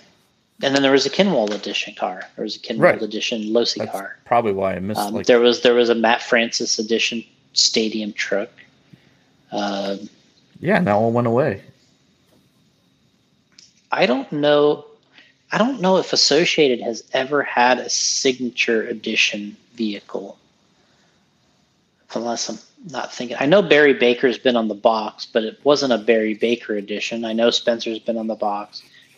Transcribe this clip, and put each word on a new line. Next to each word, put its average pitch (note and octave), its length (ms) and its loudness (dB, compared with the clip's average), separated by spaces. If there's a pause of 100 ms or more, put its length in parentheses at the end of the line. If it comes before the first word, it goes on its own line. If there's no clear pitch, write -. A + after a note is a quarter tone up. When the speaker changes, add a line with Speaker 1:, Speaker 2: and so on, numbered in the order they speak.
(640)
Speaker 1:
And C3+ 120 0
then C#3 60 2
there C3+ 100 4
was C3+ 140 4
a C#3 40 -4
Kinwall C#3+ 420 2
edition G#2 440 -6
car. F#2+ 260 -8 (140)
There A#2 80 -8
was G#2 100 -8
a - 60 -18
Kinwall A2+ 200 -6
Speaker 2:
Right. A#2+ 220 2
Speaker 1:
edition A2 420 -6
Losi A2+ 340 0
Speaker 2:
That's A2 120 -6
Speaker 1:
car. - 340 -12
Speaker 2:
probably A#2+ 280 2
why F#2+ 220 -2
I F2+ 40 -4
missed, G2+ 220 -4
Speaker 1:
Um, G#2 140 -4
Speaker 2:
like G2+ 120 -6
Speaker 1:
there A#2+ 140 6
was, A#2+ 220 4
there B2 120 6
was A#2+ 140 4
a A#2 60 4
Matt A2+ 280 2
Francis A#2 560 -2
edition A2+ 460 -2 (280)
stadium G#2+ 600 0
truck. - 360 -4 (1040)
Um, G2+ 580 -6 (520)
Speaker 2:
Yeah, F3+ 160 0
and F3 100 0
that G#2 80 2
all A2+ 160 2
went A#2+ 160 0
away. A#2 360 0 (2250)
Speaker 1:
I E3+ 160 2
don't B3+ 240 -2
know. D3 540 2 (640)
I E3+ 80 -2
don't B3 220 0
know F#3 160 2
if - 160 0
Associated C#3+ 720 2
has A2 200 -6 (100)
ever C3 300 -2
had B2 380 2
a A#2+ 100 -8
signature B2 960 -2
edition G#2+ 720 -4 (180)
vehicle, G2+ 640 -8 (1800)
unless A#2 340 -6
I'm A2 100 -10 (340)
not B2 200 -10
thinking. B2 280 -10
I C3+ 60 0
know F#3+ 160 6
Barry D3 320 6
Baker's A#2+ 440 2
been B2+ 180 2
on A2 120 0
the G#2+ 80 -4
box, G#2+ 500 0
but A2+ 160 -2
it A2 220 -8
wasn't C#3 280 2
a A2+ 60 2
Barry A2 360 2
Baker A2+ 420 -2
edition. G#2 480 -8
I A2 80 -6
know A#2 180 2
Spencer's A2+ 480 -2
been A2+ 180 -6
on A2 120 -8
the A2 80 -4
box. G#2 460 -6 (360)